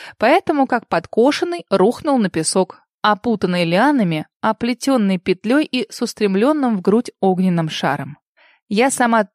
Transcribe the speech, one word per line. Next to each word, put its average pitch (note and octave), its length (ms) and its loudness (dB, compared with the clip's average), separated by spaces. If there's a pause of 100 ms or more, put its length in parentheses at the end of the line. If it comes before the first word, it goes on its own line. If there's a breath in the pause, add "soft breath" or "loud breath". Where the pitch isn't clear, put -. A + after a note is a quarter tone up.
(180 loud breath)
поэтому, C#4+ 500 2
как A#3+ 200 -4
подкошенный, C#4+ 800 0
рухнул C4 480 2
на G3+ 120 0
песок, F3 520 -2 (200)
опутанный G3 640 0
лианами, F3+ 640 0 (140)
оплетённый A3 800 0
петлёй G#3 440 0
и - 280 -6
с - 100 -12
устремлённым A3+ 760 0
в F3+ 40 -6
грудь G#3+ 300 0 (100)
огненным F3+ 480 0
шаром. C#3 480 -6 (500 soft breath)
Я A3+ 220 2
сама A#3 460 0